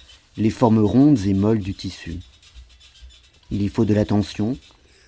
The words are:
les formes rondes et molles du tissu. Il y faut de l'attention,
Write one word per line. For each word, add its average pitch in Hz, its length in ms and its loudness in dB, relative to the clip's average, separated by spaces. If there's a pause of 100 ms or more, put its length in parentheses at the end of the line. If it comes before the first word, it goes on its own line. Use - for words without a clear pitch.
(360)
les 107 140 0
formes 110 300 2
rondes 123 460 4
et 101 80 0
molles 104 260 2
du 95 140 -8
tissu. - 420 -12 (1300)
Il 101 120 -4
y 101 60 -2
faut 110 160 0
de 104 100 2
l'attention, 104 640 -2 (500)